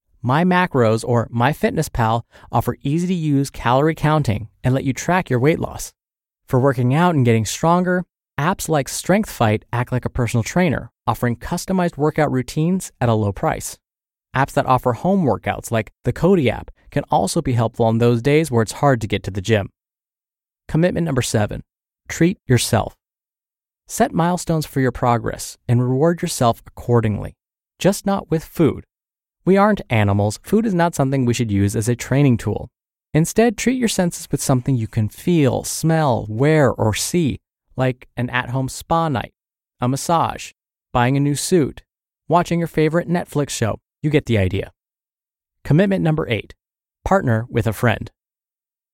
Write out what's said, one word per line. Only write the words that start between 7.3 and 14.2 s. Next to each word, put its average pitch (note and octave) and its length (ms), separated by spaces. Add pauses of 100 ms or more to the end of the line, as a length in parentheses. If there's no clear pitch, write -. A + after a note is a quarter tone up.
stronger, F3+ 600 (340)
apps E3+ 300
like D3 200
Strength - 400
Fight G#2+ 420
act A#2+ 220
like B2 100
a A2+ 60
personal A#2 340
trainer, E3+ 480 (160)
offering A#2+ 300
customized F3 580
workout D3 360
routines D#3 680
at B2 80
a A#2 60
low G#2+ 180
price. - 460 (580)